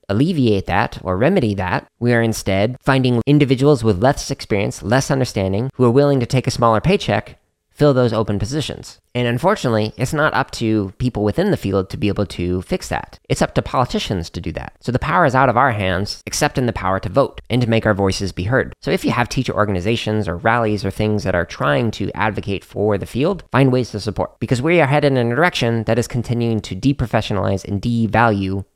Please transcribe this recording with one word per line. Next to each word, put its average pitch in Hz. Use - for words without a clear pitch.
alleviate 117
that 104
or 90
remedy 127
that, 95
we 120
are 117
instead 110
finding 123
individuals 135
with 101
less 139
experience, 113
less 113
understanding, 120
who 127
are 120
willing 139
to 120
take 127
a -
smaller 113
paycheck, 139
fill 147
those 123
open 107
positions. -
And 123
unfortunately, 120
it's 127
not 151
up -
to 110
people 120
within 165
the 165
field 98
to -
be 104
able 98
to 90
fix -
that. -
It's -
up 160
to 131
politicians 107
to 87
do 82
that. -
So -
the 127
power 165
is 127
out 131
of 110
our 127
hands, 92
except -
in 127
the 117
power 95
to -
vote 117
and 123
to 117
make 113
our 110
voices 95
be -
heard. 110
So 143
if 185
you 302
have 120
teacher -
organizations 104
or 85
rallies 110
or 95
things 107
that 95
are 85
trying 131
to -
advocate 98
for 104
the 92
field, 165
find 131
ways 127
to 107
support, 92
because 120
we 170
are 143
headed 143
in 120
a -
direction 120
that 113
is 117
continuing 117
to 95
deprofessionalize 107
and 98
devalue 110